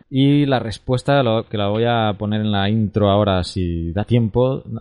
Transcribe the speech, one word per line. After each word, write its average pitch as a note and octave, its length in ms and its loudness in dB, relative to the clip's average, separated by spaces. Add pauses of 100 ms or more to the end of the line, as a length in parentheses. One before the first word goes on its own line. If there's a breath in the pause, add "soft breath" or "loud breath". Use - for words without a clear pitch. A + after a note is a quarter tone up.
(120)
y C#3+ 340 4
la C3 140 0
respuesta, B2+ 640 0
lo, A2+ 260 0
que G#2+ 80 -6
la G2+ 120 0
voy A2 180 0
a A2+ 320 0
poner G#2+ 220 -2
en G#2+ 100 0
la G2+ 180 0
intro G#2 400 0
ahora, G2 340 2
si E2+ 500 -4
da G2+ 100 -2
tiempo, A#2+ 580 0 (200)